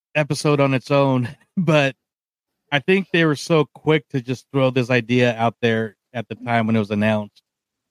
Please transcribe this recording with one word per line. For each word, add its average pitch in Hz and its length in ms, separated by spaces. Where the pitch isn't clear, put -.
episode 147 440
on 135 140
its 123 180
own, 135 380
<laughs> - 120
but 151 380
I 143 80
think 190 320
they 170 140
were 151 100
so 151 380
quick 151 360
to 135 120
just 123 300
throw 135 200
this 123 180
idea 123 480
out 117 240
there 113 360
at 117 160
the 113 60
time 117 320
when 113 80
it 110 40
was 104 120
announced. 107 520